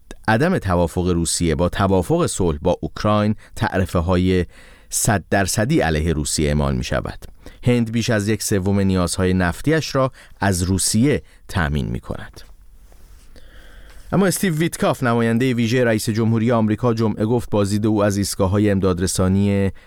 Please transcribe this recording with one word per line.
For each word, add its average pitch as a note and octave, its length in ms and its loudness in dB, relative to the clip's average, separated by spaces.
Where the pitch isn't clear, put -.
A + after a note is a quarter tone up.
عدم D3 300 2
توافق F2 480 0
روسیه E2+ 480 0
با E2+ 140 0
توافق G2 580 0
صلح E2+ 360 -2
با F2+ 180 2
اوکراین، G#2 540 0
تعرفه‌های F#2 920 0
صد - 400 0
درصدی G#2 500 0
علیه D#2+ 320 0
روسیه D2 360 -2
اعمال C#2+ 280 0
می‌شود. - 480 -6
هند A#2 300 0
بیش A#2 180 -2
از G#2 180 0
یک G#2+ 140 -2
سوم G2 380 0
نیازهای F#2 540 0
نفتیش F#2 600 -2
را C3 180 0
از F#2 220 0
روسیه F#2+ 600 0
تأمین D2 380 -2
می‌کند. - 540 -10
اما F#3+ 140 4
استیو F3 280 0
ویتکاف، E3 480 0
نماینده A#2 520 2
ویژه A#2+ 300 2
رئیس A2+ 240 2
جمهوری A2+ 440 2
آمریکا، A2+ 420 2
جمعه A2 320 0
گفت A#2 240 -2
بازدید G#2 360 2
او G#2+ 180 2
از G2+ 120 2
ایستگاه‌های G2+ 540 0
امدادرسانی F#2+ 1000 2